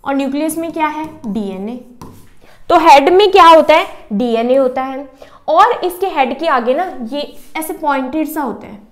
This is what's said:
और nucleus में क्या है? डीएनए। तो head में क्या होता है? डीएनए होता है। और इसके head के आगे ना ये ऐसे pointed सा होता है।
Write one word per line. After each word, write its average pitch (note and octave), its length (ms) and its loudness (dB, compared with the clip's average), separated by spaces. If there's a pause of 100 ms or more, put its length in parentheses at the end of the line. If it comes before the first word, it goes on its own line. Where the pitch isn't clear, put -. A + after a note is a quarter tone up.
और C#4 100 -6
nucleus C#4+ 440 -4
में E4 140 -8
क्या D#4+ 140 -4
है? D4+ 180 -8 (220)
डीएनए। G3+ 540 -8 (880)
तो E4+ 100 4
head D4 300 6
में F#4 220 4
क्या F#4 160 6
होता D#4 280 6
है? F#4 120 2 (260)
डीएनए A#3 420 -2
होता C4 280 0
है। C4+ 260 -10 (400)
और G4 360 2
इसके F#4 220 -4
head C#4 320 -2
के E4 80 -6
आगे B3+ 280 0
ना F4 100 -2 (280)
ये D4 240 -10 (200)
ऐसे D#4+ 160 -8
pointed C#4+ 560 -4
सा D#4 120 -8
होता G#3+ 260 -8
है। G3+ 120 -20 (140)